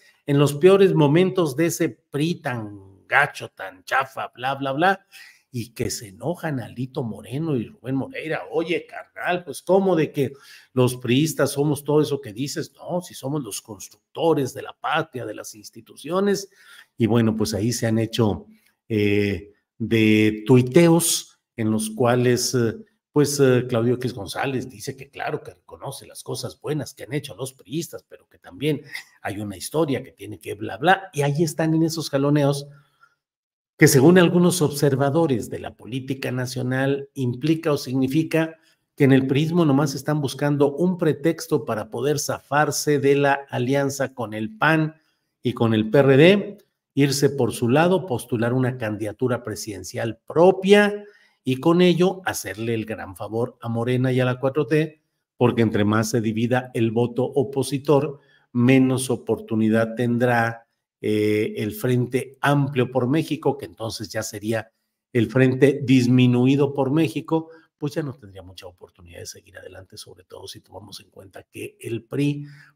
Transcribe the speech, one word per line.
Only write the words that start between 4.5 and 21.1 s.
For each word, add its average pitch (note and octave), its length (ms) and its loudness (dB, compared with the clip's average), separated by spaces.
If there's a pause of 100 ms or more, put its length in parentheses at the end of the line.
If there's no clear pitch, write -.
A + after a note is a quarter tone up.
bla, C3+ 160 -4
bla", F3+ 340 0 (460)
y A#2+ 220 -10
que G#2 160 -4
se G2+ 200 -12
enojan D3 500 -6
Alito A#2+ 440 -8
Moreno B2+ 540 -6
y G#2+ 80 -4
Rubén C3 300 -8
Moreira. B2+ 560 -6
"Oye, D#3+ 360 -2
carnal, D3+ 560 -6
pues, - 200 -14
¿cómo F#3+ 320 2
de D#3 160 0
que C3 200 -2 (420)
los B2+ 220 2
priistas C#3 560 0
somos C#3+ 320 -2
todo D3 180 2
eso C#3 200 -2
que G2+ 120 -14
dices? C#3 420 -8
No, F3 260 -8
si C#3 140 -16
somos C#3 280 -6
los G2+ 180 -12
constructores C3+ 920 -2
de G#2 80 -14
la - 120 -14
patria, C3 520 -6
de G#2+ 100 -12
las G#2 200 -16
instituciones". F3+ 920 -4 (480)
Y A2+ 100 4
bueno, A2 280 2
pues G#2+ 180 -2
ahí A2 200 -2
se A#2 140 -2
han A2+ 120 0
hecho, A2 460 0 (420)
eh, G#2 640 0 (260)
de G#2+ 680 2
tuiteos E3 920 4 (160)